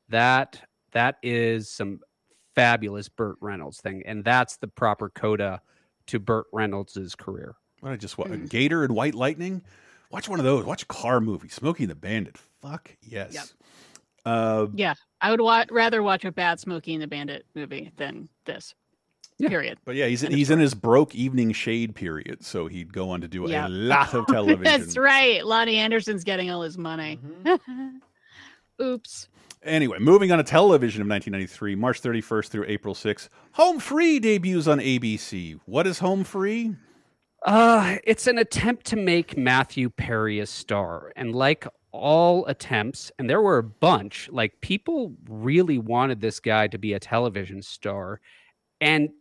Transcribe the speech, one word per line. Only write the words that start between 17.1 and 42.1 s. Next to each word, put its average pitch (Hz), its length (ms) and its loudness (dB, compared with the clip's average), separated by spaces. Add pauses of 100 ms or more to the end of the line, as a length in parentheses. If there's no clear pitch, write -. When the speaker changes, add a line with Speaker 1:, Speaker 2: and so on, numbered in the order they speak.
Speaker 3:
movie 143 420 -12
than 143 320 -10 (180)
this. - 280 -12 (640)
Speaker 1:
Yeah. 302 120 0
Speaker 3:
Period. 143 340 -4
Speaker 2:
But 123 120 -8
yeah, 139 100 0
he's, 123 180 0
Speaker 3:
End - 80 -2
of 139 60 2
Speaker 2:
he's 143 120 2
in 156 60 6
Speaker 3:
story. 160 60 6
Speaker 2:
his 135 120 2
broke 120 400 4
Evening 123 380 0
Shade 113 420 -4
period, - 500 -10
so 87 220 -6
he'd 87 260 -12
go 92 180 -6
on 90 100 -6
to 85 80 -10
do 87 180 -8
Speaker 3:
Yeah. 80 200 -4
Speaker 2:
a - 20 -6
lot 123 460 0
of 117 120 0
Speaker 3:
<laughs> - 20 -10
Speaker 2:
television. 104 360 4
Speaker 3:
That's 277 320 2
right. 262 500 4
Lonnie 226 300 2
Anderson's 214 480 -2
getting 185 260 -4
all 175 120 -6
his 165 160 -8
money. 160 420 -8 (240)
Speaker 2:
Mm-hmm. 269 440 -2 (920)
Speaker 3:
<laughs> - 20 -2
Oops. - 460 -8 (340)
Speaker 2:
Anyway, 147 360 0
moving 185 340 8
on 165 60 6
to 147 60 2
television 131 580 4
of 101 60 -2
nineteen 104 240 -2
ninety-three, 98 420 -6
March 117 260 -2
thirty-first 113 520 -2
through 104 160 -4
April 104 260 -6
sixth. - 340 -6 (240)
Home 330 280 4
Free 311 400 2
debuts 185 480 0
on 147 120 4
A 127 180 0
B 110 180 -2
C. 85 400 -10 (100)
What 143 200 0
is 180 120 -4
Home 190 260 0
Free? 208 500 -4 (680)
Speaker 1:
Uh, 214 600 6
it's 220 220 2
an 240 120 4
attempt - 480 0
to 233 100 -4
make 175 400 0
Matthew 127 540 2
Perry 110 500 -2
a 104 60 -4
star. 90 680 -4
And 117 180 -6
like 135 320 2 (260)
all 170 540 4